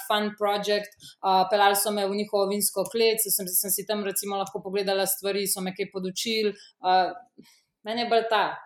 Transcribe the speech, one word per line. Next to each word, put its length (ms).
fun 320
project, 520
eh, 600
peljali 280
so 160
me 160
v 80
njihovo 320
vinsko 380
klet, 360
sem, 280
sem 220
si 140
tam 200
recimo 320
lahko 260
pogledala 440
stvari, 400
so 140
me 140
kaj 160
podučili, 640
eh, 300
meni 180
je 60
bolj 200
ta 160